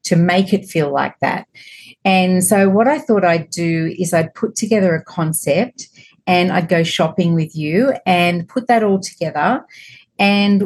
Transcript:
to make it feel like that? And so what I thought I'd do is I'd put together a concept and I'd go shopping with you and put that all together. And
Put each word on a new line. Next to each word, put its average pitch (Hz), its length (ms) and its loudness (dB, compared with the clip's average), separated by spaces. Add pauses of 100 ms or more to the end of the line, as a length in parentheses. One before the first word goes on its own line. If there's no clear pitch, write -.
to - 100 -2
make 180 380 2
it 190 140 -2
feel 147 260 -2
like 139 260 -4
that? 135 300 -4 (560)
And 185 380 2
so 196 280 2
what 220 180 2
I 302 100 0
thought 208 260 0
I'd 170 260 0
do 165 480 -4
is 175 160 -2
I'd 165 200 0
put - 220 -6
together 208 380 0
a 160 100 -6
concept 160 840 -4 (380)
and 180 240 2
I'd 165 180 -2
go 165 140 2
shopping 170 520 0
with 156 200 -2
you 165 380 0 (140)
and 175 420 0
put 247 200 -6
that 233 140 4
all 196 180 0
together. 160 640 -4 (540)
And 202 480 2